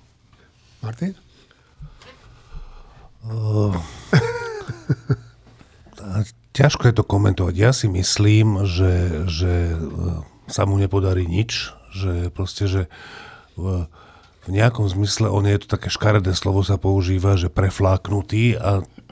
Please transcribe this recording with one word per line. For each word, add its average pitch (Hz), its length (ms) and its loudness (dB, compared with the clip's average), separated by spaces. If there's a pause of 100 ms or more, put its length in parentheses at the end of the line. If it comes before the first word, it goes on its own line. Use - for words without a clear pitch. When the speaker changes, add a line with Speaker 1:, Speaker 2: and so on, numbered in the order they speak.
(840)
Speaker 1:
Martin? 143 320 -6 (2000)
Speaker 2:
Ehm, 107 560 0 (320)
<laughs> 453 1120 -2 (1300)
ťažko 135 340 4
je 117 40 0
to 104 120 2
komentovať. 95 480 0
Ja 104 160 4
si 127 160 0
myslím, 104 800 4
že, 87 640 2
že, 85 420 0
e, 82 40 -2 (760)
sa 104 160 0
mu 98 100 2
nepodarí 95 480 0
nič, 95 480 -4 (200)
že 90 420 -4
proste, 95 320 -4
že 95 160 0 (720)
v, 90 320 -4 (580)
v - 60 -12
nejakom 110 340 2
zmysle, 101 460 0
on 101 180 2
je 101 140 2
to - 80 -20
také - 180 -4
škaredé 98 460 2
slovo 95 320 0
sa 98 100 2
používa, 95 640 2
že 87 140 -2
prefláknutý 98 1080 0
a 98 240 0 (300)